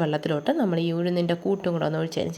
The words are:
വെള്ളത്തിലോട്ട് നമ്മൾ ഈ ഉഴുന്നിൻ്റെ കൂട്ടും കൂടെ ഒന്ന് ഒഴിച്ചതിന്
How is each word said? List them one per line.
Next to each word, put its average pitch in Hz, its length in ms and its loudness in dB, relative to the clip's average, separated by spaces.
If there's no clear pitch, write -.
വെള്ളത്തിലോട്ട് 151 460 0
നമ്മൾ 175 240 2
ഈ - 20 0
ഉഴുന്നിൻ്റെ 175 440 2
കൂട്ടും 196 320 0
കൂടെ 156 140 0
ഒന്ന് 160 140 -2
ഒഴിച്ചതിന് 165 340 -4